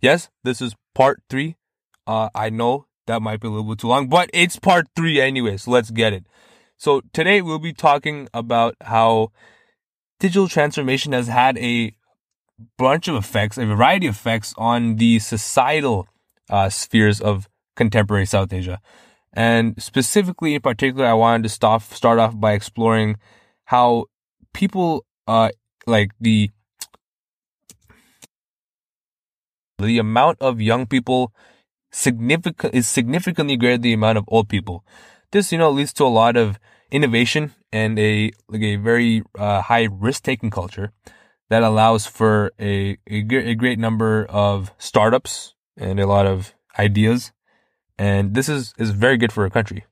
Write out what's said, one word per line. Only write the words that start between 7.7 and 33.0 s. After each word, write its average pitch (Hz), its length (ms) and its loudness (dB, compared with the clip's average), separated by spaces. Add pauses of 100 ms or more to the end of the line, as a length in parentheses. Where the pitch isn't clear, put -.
talking 147 640 0
about 117 480 0
how 113 500 2 (880)
digital 190 280 2
transformation 143 640 -2
has 123 160 -2
had 123 280 2
a 117 380 -4 (840)
bunch 135 300 0
of 170 80 -4
effects, 107 420 -2
a 127 80 -4
variety 135 440 2
of 101 80 -4
effects 113 420 -6
on 117 380 0
the 117 240 4
societal, 123 880 -2 (420)
uh, 98 180 0
spheres 104 520 0
of 101 280 -2 (280)
contemporary 104 500 0
South 95 260 -2
Asia. 92 280 -8 (520)
And 113 480 0
specifically, 165 760 -2
in 139 40 -4
particular, 131 460 -2
I 117 60 4
wanted 113 320 2
to 110 60 -4
stop, 110 320 0
start 117 360 0
off 113 180 2
by 107 180 0
exploring 110 640 -2 (500)
how 120 400 2 (480)
people, 180 520 -2 (220)
uh, 113 220 4 (360)
like, 104 240 2 (100)
the, 107 300 2 (3250)
the 113 220 0
amount 117 400 2
of 127 200 -2
young 113 260 0
people 127 460 -2 (600)
significant, 135 840 -2
is 123 140 2
significantly 143 680 -2